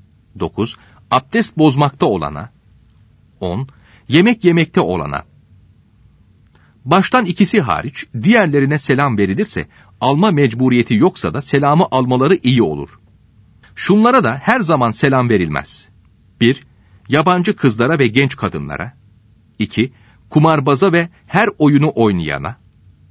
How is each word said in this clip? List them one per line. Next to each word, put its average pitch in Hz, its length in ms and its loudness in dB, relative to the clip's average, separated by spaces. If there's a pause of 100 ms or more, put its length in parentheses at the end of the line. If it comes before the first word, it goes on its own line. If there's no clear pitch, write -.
(380)
Dokuz, 101 380 -6 (340)
abdest 180 480 -2
bozmakta 147 480 2
olana. 76 460 -6 (880)
On, 98 280 -6 (400)
yemek 190 360 2
yemekte 170 360 0
olana. 78 440 -4 (1600)
Baştan 190 400 2
ikisi 180 360 0
hariç 101 460 -6 (160)
diğerlerine 147 560 2
selam 131 400 -2
verilirse, 98 500 -2 (320)
alma 147 300 2
mecburiyeti 123 640 0
yoksa 107 400 0
da 139 80 -8
selamı 143 480 0
almaları 127 520 0
iyi 123 200 2
olur. 73 380 -6 (720)
Şunlara 220 500 2
da 123 180 -2
her 240 180 0
zaman 147 300 0
selam 131 380 0
verilmez. 82 600 -2 (520)
Bir, 117 220 2 (460)
yabancı 170 480 0
kızlara 127 420 0
ve 135 80 2
genç 127 300 0
kadınlara. 80 600 -8 (600)
İki, 110 340 -4 (380)
kumarbaza 156 600 2
ve 170 160 0 (180)
her 208 220 -2 (100)
oyunu 147 360 2
oynayana. 87 600 -2 (540)